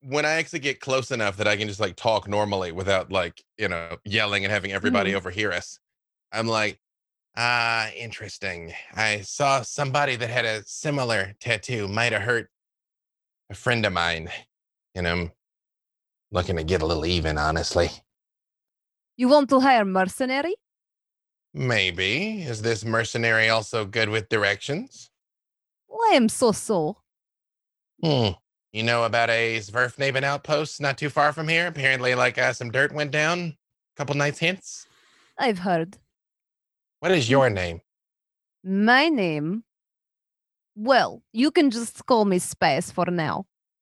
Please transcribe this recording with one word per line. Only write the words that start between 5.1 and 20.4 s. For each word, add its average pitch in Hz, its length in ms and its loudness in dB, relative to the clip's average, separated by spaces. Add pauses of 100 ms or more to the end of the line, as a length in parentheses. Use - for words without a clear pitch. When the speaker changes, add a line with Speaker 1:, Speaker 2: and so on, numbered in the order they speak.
Speaker 2:
Mm-hmm. 98 60 -2
Speaker 1:
overhear 92 360 -4
us, - 280 -8 (520)
I'm 113 140 -4
like, 107 320 -2 (580)
"Ah, 117 600 0
interesting. 95 760 -10 (220)
I 107 280 -2
saw 139 400 0
somebody 139 540 -2
that 117 140 -4
had 120 140 0
a 110 200 -4
similar 117 760 -4
tattoo. 110 480 -4
Might 113 240 0
have 104 100 -2
hurt 117 280 -2 (1000)
a 98 40 -14
friend 117 300 0
of 98 80 2
mine. 85 380 -2 (640)
And 87 140 -2
I'm 87 240 -2 (960)
looking 90 260 -2
to 82 80 -2
get 85 180 0
a 80 40 -2
little 80 200 -2
even, 80 300 0
honestly." 80 540 0 (1300)
Speaker 2:
You 247 120 2
want 285 200 8
to 269 120 6
hire 254 240 6
mercenary? 254 680 0 (1000)